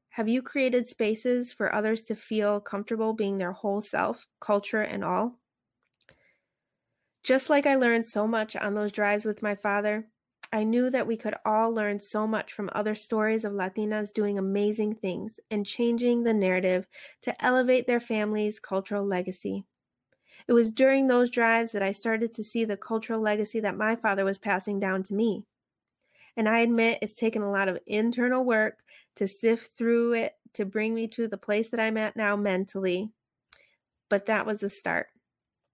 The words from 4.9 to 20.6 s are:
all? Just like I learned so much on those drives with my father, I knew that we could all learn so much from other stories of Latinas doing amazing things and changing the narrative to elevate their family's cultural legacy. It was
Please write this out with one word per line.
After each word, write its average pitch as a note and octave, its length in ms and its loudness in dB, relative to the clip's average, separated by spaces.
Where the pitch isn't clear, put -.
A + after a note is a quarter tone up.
all? G#3+ 360 -2
Just C4 260 2
like C#4+ 160 4
I C#4 100 4
learned A#3 320 2
so G#3+ 200 -2
much A3 280 -2
on G3+ 180 -4
those G#3 180 -2
drives G#3 340 0
with G#3 160 -4
my G#3 140 -2
father, G#3 520 -2
I G#3+ 100 2
knew A#3+ 280 2
that B3+ 160 0
we A3+ 100 -2
could A3 180 -6
all A3 280 2
learn G#3 260 -2
so G#3+ 260 -4
much A3 280 -4
from G3+ 200 -6
other G#3+ 220 -2
stories A3 480 0
of G3+ 100 -4
Latinas G#3 600 -4
doing G#3 240 0
amazing G#3 580 0
things G3 440 -6
and G#3 140 -2
changing A#3+ 580 2
the A3+ 100 2
narrative F#3 540 2
to - 200 -6
elevate B3+ 440 4
their A#3+ 120 2
family's G#3+ 600 -2
cultural G3 460 -4
legacy. F#3+ 600 -4
It B3 60 4
was A#3 180 6